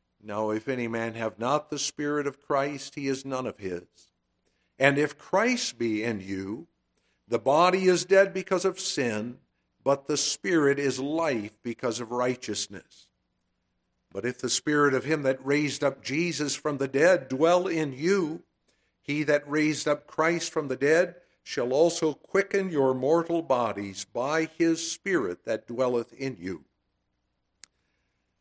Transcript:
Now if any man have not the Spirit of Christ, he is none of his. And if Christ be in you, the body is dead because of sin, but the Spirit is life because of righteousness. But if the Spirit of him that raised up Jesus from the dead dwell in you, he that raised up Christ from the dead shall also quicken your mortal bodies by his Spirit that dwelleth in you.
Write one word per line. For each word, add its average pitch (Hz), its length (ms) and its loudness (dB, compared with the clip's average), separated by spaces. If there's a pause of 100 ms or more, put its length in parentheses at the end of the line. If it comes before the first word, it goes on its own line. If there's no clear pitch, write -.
(240)
Now 107 280 -2
if 110 180 -4
any 123 180 -2
man 113 280 -4
have 113 240 -6
not 135 300 0
the 147 100 -8
Spirit 147 480 -4
of 139 120 -10
Christ, 143 560 -2
he 143 120 -6
is 135 180 -4
none 127 220 -4
of - 100 -8
his. 90 240 -8 (960)
And 139 220 4
if 147 180 -2
Christ 233 600 -2
be 110 240 -2
in 110 180 -2
you, 98 460 -8 (600)
the - 120 0
body 180 480 4
is 175 180 4
dead 196 260 6
because 185 320 -2
of 185 160 -2
sin, 120 600 -4 (440)
but 139 240 0
the 151 100 -2
Spirit 147 600 2
is 135 220 0
life 143 640 -4
because 117 360 -4
of 117 120 -8
righteousness. 123 960 -4 (1040)
But 98 140 -6
if 123 140 -6
the 127 100 -4
Spirit 147 460 2
of 123 80 0
him 151 180 -2
that 131 240 -2
raised 147 380 0
up 139 200 -2
Jesus 151 520 -2
from 147 240 -4
the 135 80 -2
dead 143 420 4
dwell 170 380 2
in 156 260 -2
you, 165 480 0 (640)
he 147 180 -4
that 147 260 2
raised 151 400 0
up 147 200 0
Christ 165 440 0
from 151 160 -4
the 131 80 -4
dead 160 380 2 (300)
shall 127 300 -4
also 160 420 2
quicken 196 560 -2
your 135 240 4
mortal 165 480 2
bodies 107 600 -2
by 151 520 -2
his 165 340 0
Spirit 131 540 -2
that 113 220 -4
dwelleth 120 460 -2
in 131 260 -8
you. 87 240 -8 (1800)